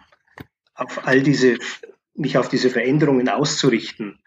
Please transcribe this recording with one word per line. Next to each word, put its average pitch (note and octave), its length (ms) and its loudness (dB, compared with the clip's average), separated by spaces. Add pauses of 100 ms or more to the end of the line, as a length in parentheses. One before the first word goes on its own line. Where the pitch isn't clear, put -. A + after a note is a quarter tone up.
(720)
auf - 320 -10
all C3+ 160 4
diese, B2+ 360 4 (580)
mich - 220 -2
auf B2 100 0
diese B2 220 0
Veränderungen B2+ 580 2
auszurichten. A2+ 1000 -2